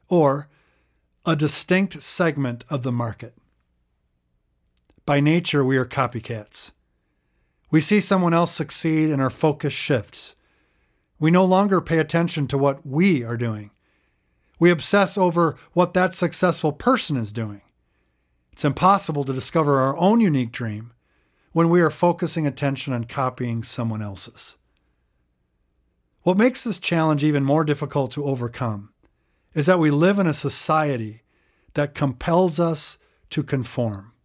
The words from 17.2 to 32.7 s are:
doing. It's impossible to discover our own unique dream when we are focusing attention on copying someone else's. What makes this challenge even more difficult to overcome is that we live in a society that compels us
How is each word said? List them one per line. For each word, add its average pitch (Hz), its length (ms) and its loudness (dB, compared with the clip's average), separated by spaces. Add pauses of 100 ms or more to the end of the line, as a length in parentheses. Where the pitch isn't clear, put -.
doing. 107 280 -8 (920)
It's - 100 -8
impossible 156 640 0
to 135 80 -6
discover 143 460 0
our 135 180 0
own 202 240 4
unique 135 320 0
dream 110 400 -8 (580)
when 165 180 2
we 175 120 6
are 160 80 4
focusing 165 580 0
attention 135 460 -4
on 120 100 -2
copying 123 600 -4
someone 113 380 -6
else's. - 540 -14 (1700)
What 185 160 0
makes 247 260 2
this 220 160 -4
challenge 160 440 0
even 147 200 2
more 147 200 4
difficult 143 500 -2
to 143 100 -6
overcome 120 720 -6 (600)
is 147 140 0
that 180 120 4
we 156 120 4
live 180 280 2
in 190 60 2
a 156 80 2
society 135 880 -2 (540)
that 147 180 -2
compels 165 640 0
us 165 380 -4 (320)